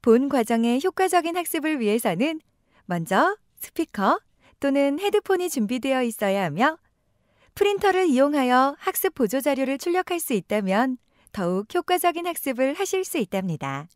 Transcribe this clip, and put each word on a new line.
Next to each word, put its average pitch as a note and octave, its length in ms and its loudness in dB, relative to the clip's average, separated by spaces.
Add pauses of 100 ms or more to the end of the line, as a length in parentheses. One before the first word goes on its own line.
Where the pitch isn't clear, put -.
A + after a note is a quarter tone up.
본 B3 260 4
과정의 A#3 540 0
효과적인 F4 540 0
학습을 D#4 440 -4
위해서는 A3+ 600 0 (460)
먼저 F#3+ 500 0 (200)
스피커 - 640 -2 (380)
또는 C#4 400 0
헤드폰이 F#4+ 520 0
준비되어 B3+ 520 -2
있어야 G3+ 420 0
하며, G3+ 340 0 (760)
프린터를 G4 520 2
이용하여 C4+ 720 4
학습 - 360 -2
보조 B3 260 0
자료를 C4+ 380 0
출력할 F4 420 -2
수 - 120 -6
있다면 G#3+ 680 0 (340)
더욱 F#3 420 -2
효과적인 F4 520 0
학습을 C4+ 480 -2
하실 F#4+ 300 -2
수 - 140 -6
있답니다. E3+ 760 -4